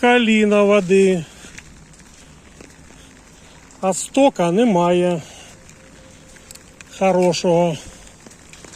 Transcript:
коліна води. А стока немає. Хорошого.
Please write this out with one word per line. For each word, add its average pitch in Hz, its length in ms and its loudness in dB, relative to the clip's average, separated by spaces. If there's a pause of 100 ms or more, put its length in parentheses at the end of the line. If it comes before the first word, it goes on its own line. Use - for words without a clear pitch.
коліна 214 600 2
води. 196 640 2 (2500)
А 190 120 -2
стока 190 580 -2
немає. 180 720 0 (1800)
Хорошого. 175 800 0 (1000)